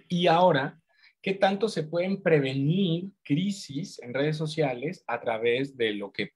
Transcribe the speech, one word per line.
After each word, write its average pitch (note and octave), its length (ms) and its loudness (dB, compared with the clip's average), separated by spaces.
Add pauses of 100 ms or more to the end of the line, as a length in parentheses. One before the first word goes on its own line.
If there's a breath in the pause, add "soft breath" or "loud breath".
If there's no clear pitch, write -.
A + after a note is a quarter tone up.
y F3 180 0
ahora, E3 520 4 (440 soft breath)
¿qué F#3+ 120 -2
tanto G3 340 2
se E3+ 160 -4
pueden F3+ 380 -2
prevenir D#3+ 880 2 (120)
crisis E3+ 800 -4
en A#2+ 100 -12
redes D3 240 0
sociales D3+ 680 -4
a - 140 -4
través A#2+ 580 0
de A2 160 0
lo G2+ 180 -8
que G2+ 240 -6